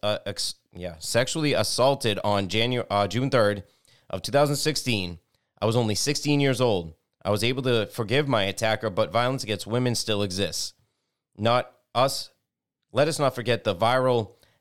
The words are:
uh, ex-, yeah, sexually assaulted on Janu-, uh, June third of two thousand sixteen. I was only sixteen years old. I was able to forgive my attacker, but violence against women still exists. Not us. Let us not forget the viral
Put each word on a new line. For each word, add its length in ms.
uh, 220
ex-, 300
yeah, 260
sexually 540
assaulted 720
on 240
Janu-, 420
uh, 180
June 240
third 320
of 120
two 100
thousand 260
sixteen. 640
I 40
was 100
only 200
sixteen 440
years 220
old. 320
I 60
was 140
able 200
to 240
forgive 400
my 180
attacker, 440
but 220
violence 320
against 240
women 260
still 300
exists. 500
Not 340
us. 380
Let 160
us 120
not 160
forget 280
the 120
viral 560